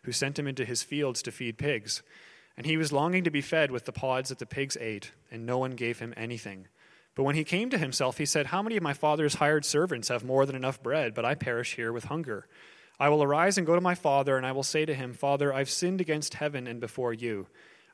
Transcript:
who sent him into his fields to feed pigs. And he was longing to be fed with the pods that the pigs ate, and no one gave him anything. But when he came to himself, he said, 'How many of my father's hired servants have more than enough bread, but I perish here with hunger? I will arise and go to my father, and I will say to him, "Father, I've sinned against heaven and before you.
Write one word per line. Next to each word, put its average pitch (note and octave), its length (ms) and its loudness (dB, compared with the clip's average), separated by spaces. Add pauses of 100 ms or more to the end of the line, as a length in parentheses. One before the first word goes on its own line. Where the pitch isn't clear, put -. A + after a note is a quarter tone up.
who B2 80 -6
sent C#3 260 -2
him C#3+ 80 -2
into C3+ 180 -4
his A#2 180 -4
fields C#3+ 380 -2
to A#2+ 100 -8
feed A#2 280 -6
pigs. A#2 440 -2 (540)
And B2+ 80 -12
he D#3+ 140 2
was D#3 120 0
longing E3 340 2
to E3+ 60 4
be C#3+ 120 0
fed D3+ 280 2
with B2 140 -4
the - 80 -8
pods C3 380 -2
that C3 80 -10
the A#2 80 -8
pigs C#3 340 -4
ate, A2 320 -8 (180)
and A#2 140 -10
no B2 140 0
one C3 140 -2
gave A#2 260 -4
him A#2 180 -10
anything. A2 520 -10 (460)
But C3+ 100 2
when C#3+ 120 2
he D#3 80 0
came G3+ 240 -2
to B3+ 80 -2
himself, C3 400 0
he D3 80 -2
said, C#3+ 220 0
'How F#3 160 -2
many A3+ 160 -2
of F3+ 40 -2
my D3 120 0
father's D3+ 400 2
hired D3+ 320 4
servants D3 420 0
have A#2+ 160 -2
more C3+ 220 4
than C3+ 100 -6
enough C3 260 -4
bread, B2+ 300 0
but A#2 140 -2
I C3 80 2
perish A#2+ 420 -4
here A#2 160 -4
with A#2 120 -6
hunger? C3+ 420 -6 (520)
I C#3+ 120 6
will D3+ 120 6
arise E3 360 4
and E3+ 80 0
go E3 80 6
to F3+ 80 6
my F3+ 120 4
father, C#3 440 2
and B2+ 80 -2
I C3 60 -2
will C3+ 100 -2
say D#3 240 0
to D#3 80 -2
him, C3 180 -6
"Father, C#3 400 2
I've C3+ 160 0
sinned F#3 320 0
against D3+ 340 -2
heaven C#3+ 320 -4
and A#2+ 140 -8
before A#2+ 320 -2
you. A2 360 -4 (460)